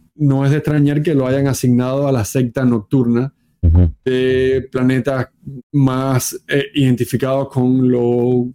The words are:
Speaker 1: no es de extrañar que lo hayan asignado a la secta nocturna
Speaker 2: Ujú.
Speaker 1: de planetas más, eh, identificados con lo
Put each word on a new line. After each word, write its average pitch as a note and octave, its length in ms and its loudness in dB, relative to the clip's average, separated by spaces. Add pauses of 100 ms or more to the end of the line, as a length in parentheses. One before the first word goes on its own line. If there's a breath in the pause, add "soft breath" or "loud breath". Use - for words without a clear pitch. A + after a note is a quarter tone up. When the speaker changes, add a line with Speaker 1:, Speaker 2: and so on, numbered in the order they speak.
(140)
Speaker 1:
no C#3 300 0
es C#3 80 2
de D3+ 60 0
extrañar D3 440 0
que D#3+ 120 0
lo C3 120 0
hayan C#3 220 0
asignado B2+ 600 0
a C#3 40 0
la A#2+ 120 0
secta C3 400 -2
nocturna A#2+ 720 0 (280)
Speaker 2:
Ujú. E2+ 280 4 (140)
Speaker 1:
de C3 680 0
planetas B2+ 580 -2 (440)
más, C3 680 -2 (100)
eh, C#3+ 160 0 (100)
identificados C3 760 -2
con B2+ 420 0
lo B2 640 0